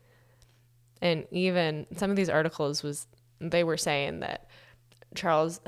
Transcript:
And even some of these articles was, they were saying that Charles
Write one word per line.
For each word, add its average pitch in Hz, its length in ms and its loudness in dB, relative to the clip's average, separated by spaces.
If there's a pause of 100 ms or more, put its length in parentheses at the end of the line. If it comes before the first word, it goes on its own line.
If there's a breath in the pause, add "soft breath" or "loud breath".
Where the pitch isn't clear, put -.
(1000 soft breath)
And 165 300 2
even 175 540 0 (120)
some 196 120 0
of 202 60 2
these 190 140 2
articles 151 540 0
was, 147 240 -8 (320)
they 170 260 0
were 160 100 0
saying 151 460 -2
that - 260 -8 (640 loud breath)
Charles 165 540 2